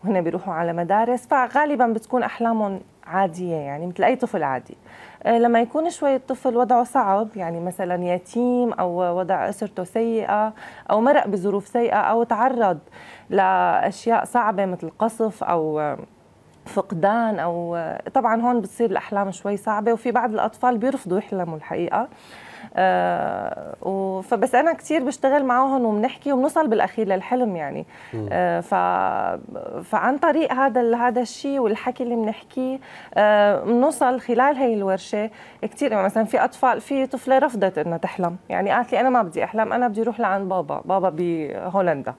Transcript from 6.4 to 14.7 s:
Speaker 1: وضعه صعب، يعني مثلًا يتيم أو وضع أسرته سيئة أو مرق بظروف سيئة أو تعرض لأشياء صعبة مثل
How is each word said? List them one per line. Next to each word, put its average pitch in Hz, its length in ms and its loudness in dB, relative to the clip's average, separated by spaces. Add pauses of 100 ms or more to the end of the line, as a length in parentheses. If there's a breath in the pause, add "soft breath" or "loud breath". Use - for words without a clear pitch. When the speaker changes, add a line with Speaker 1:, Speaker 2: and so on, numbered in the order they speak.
Speaker 1:
وضعه 240 260 4
صعب، 214 520 2
يعني 170 240 -4
مثلًا 180 440 -4
يتيم 233 720 0
أو 175 460 0
وضع 185 300 0
أسرته 202 340 -6
سيئة 220 680 0 (380 loud breath)
أو 214 100 2
مرق 277 260 4
بظروف 202 400 -2
سيئة 240 300 0
أو 226 260 2
تعرض 233 560 2 (500 loud breath)
لأشياء 190 960 2
صعبة 208 400 0
مثل 175 340 -6